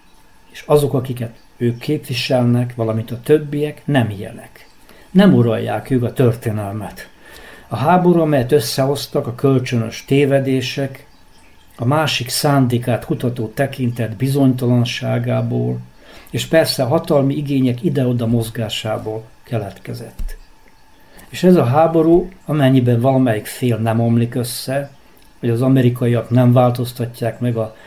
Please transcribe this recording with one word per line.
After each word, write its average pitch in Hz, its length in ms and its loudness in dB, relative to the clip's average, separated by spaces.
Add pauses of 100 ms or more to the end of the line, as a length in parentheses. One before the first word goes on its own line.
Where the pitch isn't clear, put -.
(520)
és - 140 -20
azok, 143 280 2
akiket 120 400 -6 (220)
ők 120 220 -2
képviselnek, 123 960 -2
valamint 113 360 -4
a 135 100 -8
többiek 147 640 -2
nem 123 260 2
ilyenek. - 580 -14 (420)
Nem 180 240 6
uralják 113 560 0
ők 123 120 2
a 113 100 -2
történelmet. 107 960 -2 (600)
A 120 80 -8
háború, 170 440 4
amelyet 147 320 2
összehoztak 139 720 0
a 117 80 -6
kölcsönös 127 680 0
tévedések, 135 1000 0 (680)
a - 80 -6
másik 139 440 0
szándékát 123 760 0
kutató 123 420 -4
tekintet 120 680 -4
bizonytalanságából, 123 1600 0 (500)
és - 160 -6
persze 160 360 2
a 123 40 0
hatalmi 143 480 0
igények 135 480 0
ide-oda 127 440 0
mozgásából 110 1000 -4 (180)
keletkezett. 113 1000 -10 (920)
És - 100 -6
ez 180 140 6
a 139 80 4
háború, 160 640 4 (160)
amennyiben 131 560 2
valamelyik 127 460 2
fél 120 300 -2
nem 113 240 0
omlik 117 340 2
össze, 135 560 -6 (500)
vagy 120 100 -2
az 113 120 0
amerikaiak 123 680 2
nem 123 220 4
változtatják 120 880 -2
meg 120 160 -2
a 110 200 -6 (100)